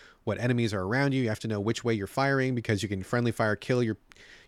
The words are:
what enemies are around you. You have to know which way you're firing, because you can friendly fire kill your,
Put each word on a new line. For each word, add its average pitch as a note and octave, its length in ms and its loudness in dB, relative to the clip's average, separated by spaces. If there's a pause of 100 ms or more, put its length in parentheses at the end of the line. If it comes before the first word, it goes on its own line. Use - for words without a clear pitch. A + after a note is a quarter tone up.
(240)
what G2+ 160 -2
enemies A#2+ 340 2
are G2+ 80 -2
around C3 320 0
you. C3 100 0
You A2+ 60 0
have G#2+ 100 -2
to - 80 -8
know G#2+ 120 -2
which G#2 240 -2
way A#2 100 2
you're G2 140 -2
firing, C3+ 480 2
because A2 260 0
you G#2 80 -4
can F#2+ 140 -2
friendly A#2+ 280 0
fire G#2+ 240 2
kill B2 280 0
your, A2 140 -2 (500)